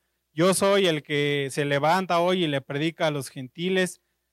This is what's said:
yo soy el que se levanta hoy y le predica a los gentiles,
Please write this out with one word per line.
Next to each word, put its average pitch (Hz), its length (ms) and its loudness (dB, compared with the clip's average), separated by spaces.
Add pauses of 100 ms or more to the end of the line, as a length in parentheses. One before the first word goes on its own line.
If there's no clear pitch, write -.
(320)
yo 175 220 4
soy 196 320 2
el 156 160 0
que 143 480 -2
se 143 160 -4
levanta 165 540 0
hoy 180 240 2
y 160 40 0
le 139 140 -2
predica 156 460 -4
a 151 40 0
los 143 180 -6
gentiles, 180 720 -4 (340)